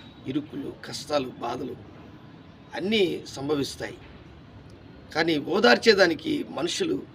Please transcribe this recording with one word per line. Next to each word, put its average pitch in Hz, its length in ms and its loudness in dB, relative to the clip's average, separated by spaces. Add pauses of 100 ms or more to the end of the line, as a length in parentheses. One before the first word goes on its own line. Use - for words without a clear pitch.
(260)
ఇరుకులు, 135 460 -6 (120)
కష్టాలు, 135 440 -2
బాధలు 123 460 -6 (1000)
అన్నీ 180 520 2
సంభవిస్తాయి. 139 680 -4 (1200)
కానీ 165 220 4
ఓదార్చేదానికి 185 1120 6
మనుషులు 147 540 -2 (120)